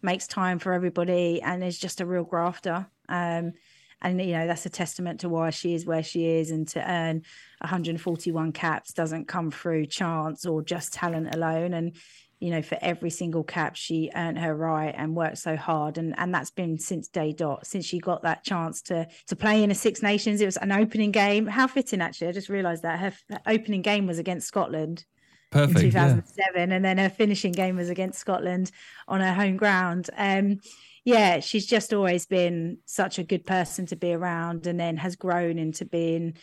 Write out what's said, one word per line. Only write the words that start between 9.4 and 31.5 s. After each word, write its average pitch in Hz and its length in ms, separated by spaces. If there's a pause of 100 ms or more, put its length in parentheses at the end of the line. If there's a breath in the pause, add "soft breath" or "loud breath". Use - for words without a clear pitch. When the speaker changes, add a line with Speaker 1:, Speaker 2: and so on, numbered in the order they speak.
Speaker 1:
through 156 360
chance 160 600
or 156 160
just 175 300
talent 160 420
alone. 165 400
And, 165 220 (440 loud breath)
you 175 100
know, 160 120
for - 180
every 170 300
single 165 340
cap, - 320
she 160 400
earned 165 240
her 165 160
right 156 420
and 156 160
worked 165 240
so 160 160
hard. 156 420
And, 165 220
and 180 160
that's 139 160
been 170 260
since 160 300
day 156 260
dot, 151 360
since 190 160
she 175 160
got 175 240
that 165 180
chance 165 400
to, 165 240 (220 loud breath)
to 196 80
play 214 260
in 208 80
a 196 60
Six - 260
Nations. 208 380
It 208 60
was 185 100
an 196 160
opening 214 400
game. 208 340
How 254 220
fitting, 247 320
actually. 170 260
I 175 60
just 190 160
realised 180 340
that 165 160
her 190 80
f-, - 240
her 214 160
opening 220 340
game 202 280
was 165 100
against 170 300
Scotland 160 560 (480 soft breath)
Speaker 2:
Perfect, 147 260
Speaker 1:
in 160 60
Speaker 2:
yeah. 131 60
Speaker 1:
two - 20
thousand 135 340
seven, 185 460
and 185 120
then 190 140
her 190 120
finishing 202 420
game 185 240
was 175 140
against 185 280
Scotland 185 540 (340 loud breath)
on 190 140
her 185 140
home 190 220
ground. 185 600
Um, 196 420 (460 loud breath)
yeah, 208 340
she's 196 280